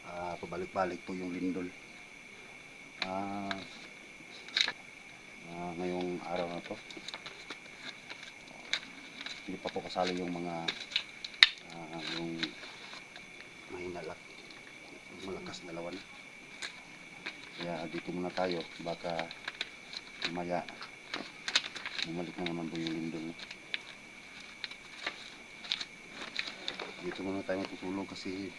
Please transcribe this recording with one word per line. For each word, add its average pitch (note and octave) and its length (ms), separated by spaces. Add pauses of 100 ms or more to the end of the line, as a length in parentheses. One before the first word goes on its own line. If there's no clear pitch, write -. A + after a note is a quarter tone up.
ah, F2 400
pabalik-balik F2+ 640
po F#2+ 80
yung F2+ 160
lindol. F2+ 320 (1400)
Ah, G2 480 (2000)
ah, F2 240
ngayong F2+ 400 (160)
araw F2 160
na E2+ 160
to, - 80 (2750)
hindi F#2 80
pa F#2+ 160
po - 80
kasali F#2 400
yung F2 240
mga, E2+ 120 (1200)
ah, E2 240 (160)
yung E2 240 (1300)
mahina F2+ 320
lang, F2 160 (960)
yung F#2+ 160
malakas, F2+ 320
dalawa E2+ 320
na. G2 80 (1500)
Kaya E2+ 320
dito E2+ 240
muna F2+ 240
tayo, F#2 240 (240)
baka E2+ 480 (960)
mamaya F2 320 (1400)
bumalik E2 320
na E2+ 160
naman E2 160
po D2+ 80
yung E2 240
lindol. E2 320 (3750)
Dito - 240
muna F#2+ 240
tayo F#2+ 160
matutulog F#2+ 480
kasi F#2+ 460